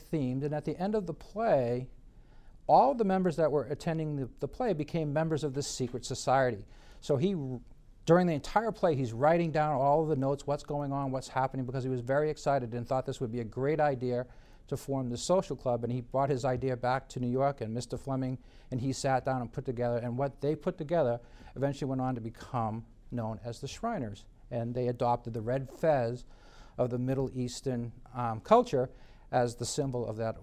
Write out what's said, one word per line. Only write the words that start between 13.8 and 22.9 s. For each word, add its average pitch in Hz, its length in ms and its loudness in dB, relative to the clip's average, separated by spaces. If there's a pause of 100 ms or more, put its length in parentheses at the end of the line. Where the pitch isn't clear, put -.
to 143 100 -4
form 135 320 -2
the 120 80 -4
social 180 380 0
club, 120 300 -2
and 120 80 -2
he 127 80 -2
brought 131 280 0
his 131 160 0
idea 127 320 0
back 127 340 -2
to 131 100 -6
New 123 100 0
York, 135 300 2
and 110 120 -4
Mister 120 240 -6
Fleming 131 400 -2 (360)
and 127 80 -2
he 131 120 0
sat 131 320 2
down 127 180 0
and 117 100 -8
put 135 120 -8
together, 120 340 0
and 120 200 -4
what 135 220 -4
they 151 160 0
put 175 200 -4
together 139 440 2 (340)
eventually 139 340 -2
went 131 120 -2
on 127 160 -2
to 113 40 -6
become 113 640 -4 (280)